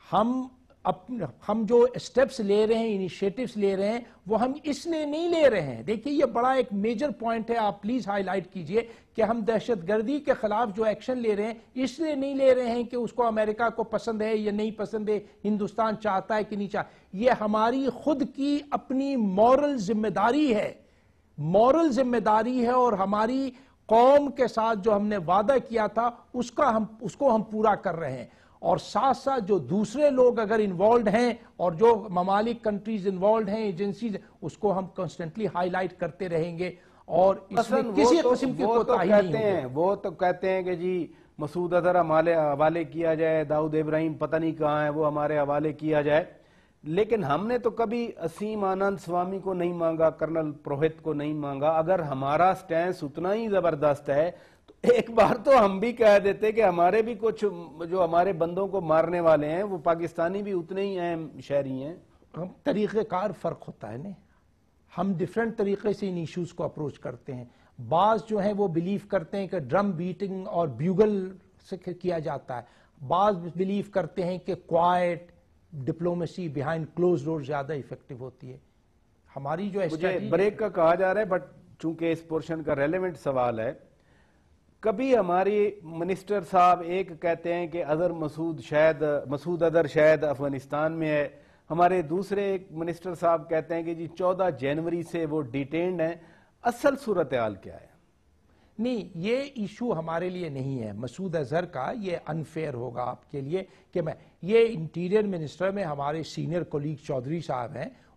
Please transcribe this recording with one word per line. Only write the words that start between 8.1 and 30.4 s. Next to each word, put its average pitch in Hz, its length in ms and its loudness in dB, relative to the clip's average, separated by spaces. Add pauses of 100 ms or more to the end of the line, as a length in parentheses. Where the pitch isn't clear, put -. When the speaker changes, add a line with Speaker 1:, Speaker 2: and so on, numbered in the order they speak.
Speaker 1:
कीजिए 196 380 -4 (280)
कि 220 60 2
हम 226 200 2
दहशतगर्दी 220 760 0
के 277 140 0
खिलाफ 214 340 -2
जो 214 180 -4
एक्शन 254 320 -2
ले 226 160 0
रहे 208 120 -2
हैं, 226 160 -10 (140)
इसलिए 294 400 -2
नहीं 269 180 -4
ले 269 180 6
रहे 247 160 2
हैं 233 180 -2
कि 240 100 -8
उसको 240 260 -2
अमेरिका 220 480 0
को 226 140 -4
पसंद 220 380 -4
है 220 140 0
या 214 160 -2
नहीं 214 200 -2
पसंद 214 380 -6
है, 208 60 2 (280)
हिंदुस्तान 208 520 -2
चाहता 190 380 -2
है 214 100 0
कि 214 120 -8
नहीं 202 120 -4
चाहता। 185 220 -6 (240)
ये 233 160 2
हमारी 220 560 0
खुद 262 380 -2
की 285 480 -4
अपनी 269 440 -2
मॉरल 247 600 4
जिम्मेदारी 220 760 0
है, 156 280 -2 (580)
मॉरल 233 500 6
जिम्मेदारी 240 680 2
है, 240 140 2
और 247 220 4
हमारी 220 580 0 (360)
कौम 269 400 8
के 247 200 0
साथ 226 280 0
जो 202 140 0
हमने 208 260 2
वादा 202 420 2
किया 226 300 -2
था 240 460 -4
उसका 247 320 0
हम, 220 360 0
उसको 247 280 0
हम 220 120 4
पूरा 214 320 2
कर 190 200 -2
रहे 160 180 -6
हैं। 123 200 -10 (300)
और 170 160 2
साथ 233 360 0
साथ 269 260 -2
जो 196 180 2
दूसरे 208 520 0
लोग 247 280 6
अगर 220 220 2